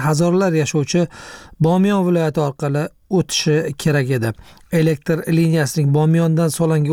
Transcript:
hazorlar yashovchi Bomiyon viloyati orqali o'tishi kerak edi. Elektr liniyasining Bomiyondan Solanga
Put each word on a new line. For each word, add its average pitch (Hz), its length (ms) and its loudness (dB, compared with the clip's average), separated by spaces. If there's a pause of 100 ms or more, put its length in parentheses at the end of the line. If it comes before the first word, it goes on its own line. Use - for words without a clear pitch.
hazorlar 170 480 0
yashovchi 156 540 0 (540)
Bomiyon 185 480 2
viloyati 160 320 0
orqali 147 480 -4 (220)
o'tishi 156 680 0
kerak 143 320 0
edi. 117 220 -2 (400)
Elektr 160 560 0
liniyasining 160 680 2
Bomiyondan 165 540 2
Solanga 156 440 0